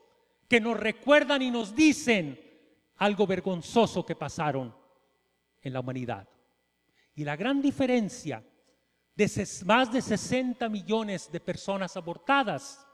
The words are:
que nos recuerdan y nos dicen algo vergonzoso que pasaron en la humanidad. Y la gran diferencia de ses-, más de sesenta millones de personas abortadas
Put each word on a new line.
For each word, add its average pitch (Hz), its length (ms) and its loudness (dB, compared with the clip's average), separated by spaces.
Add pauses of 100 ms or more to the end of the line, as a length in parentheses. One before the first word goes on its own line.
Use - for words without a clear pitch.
(480)
que 233 140 4
nos 220 180 -2
recuerdan 269 640 4
y 254 100 0
nos 220 240 -4
dicen 226 640 4 (560)
algo 202 320 2
vergonzoso 185 760 0
que 165 100 -6
pasaron 135 580 -4 (880)
en 131 120 -10
la 131 80 -4
humanidad. 123 460 -6 (880)
Y 151 100 -8
la 147 100 -4
gran 262 260 -2
diferencia 247 800 0 (720)
de 214 120 2
ses-, 196 400 -6
más 226 260 4
de 254 100 0
sesenta 247 680 -2
millones 208 600 -4
de 165 120 -8
personas 190 560 -6
abortadas 180 960 -2